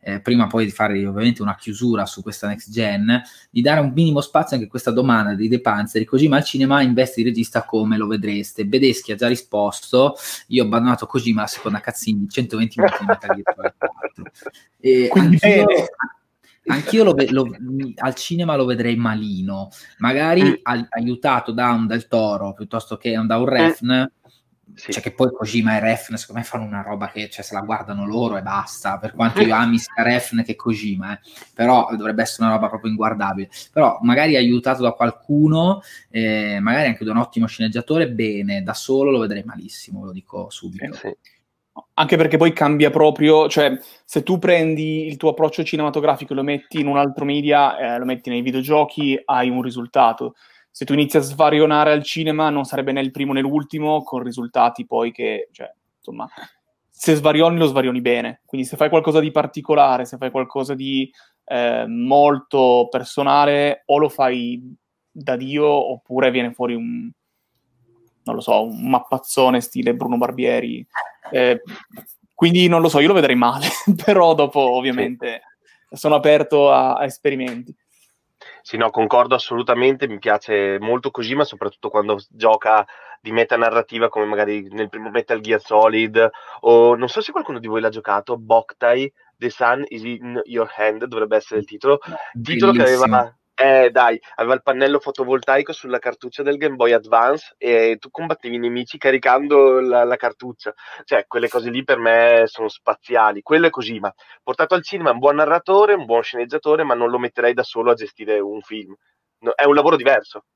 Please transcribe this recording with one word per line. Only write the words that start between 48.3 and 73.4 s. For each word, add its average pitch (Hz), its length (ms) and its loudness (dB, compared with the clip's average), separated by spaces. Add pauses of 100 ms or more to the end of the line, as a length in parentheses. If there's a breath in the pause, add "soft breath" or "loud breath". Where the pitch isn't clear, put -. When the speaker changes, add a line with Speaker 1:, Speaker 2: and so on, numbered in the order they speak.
Speaker 2:
nei 120 100 -4
videogiochi, 139 840 0
hai 127 260 0
un 123 120 -4
risultato. 123 720 -2 (420 soft breath)
Se 139 100 -10
tu 139 80 -2
inizi 147 240 2
a - 20 6
svarionare 151 720 2
al 151 100 2
cinema, 156 480 -2
non 143 160 -2
sarebbe 135 260 -6
né 135 80 -4
il 135 120 -4
primo 139 200 -6
né 135 100 -2
l'ultimo, 151 600 -2
con 127 220 -10
risultati 120 640 -2
poi 117 240 -2
che, 110 400 -8
cioè, - 200 -18 (260)
insomma, 58 300 -16 (640 loud breath)
se - 240 0
svarioni, 156 460 2
lo 160 80 4
svarioni 131 340 0
bene. 120 420 -2
Quindi 131 220 -8
se 147 100 -12
fai 151 140 0
qualcosa 160 300 2
di 156 100 0
particolare, 143 760 0
se 127 120 -16
fai 127 140 -6
qualcosa 135 420 -6
di, 135 380 -4 (340 soft breath)
eh, 120 420 -2
molto 131 1040 2
personale, 143 960 0
o 143 140 2
lo 151 100 2
fai 127 640 -4 (360)
da 143 240 -6
Dio, 139 320 -2
oppure 131 640 0
viene 120 220 -4
fuori 120 200 -4
un, 117 340 -8 (1160)
non 117 120 -6
lo 117 60 -2
so, 110 240 2
un 117 240 -10
mappazzone 127 720 2
stile 120 320 -4
Bruno 120 240 -4
Barbieri. 120 640 -2 (460 loud breath)
Eh, 123 320 2 (720 loud breath)
quindi 175 340 0
non 170 140 4
lo 165 80 2
so, 151 80 0
io 147 120 4
lo 202 40 4
vedrei 143 220 2
male, 123 320 0 (180)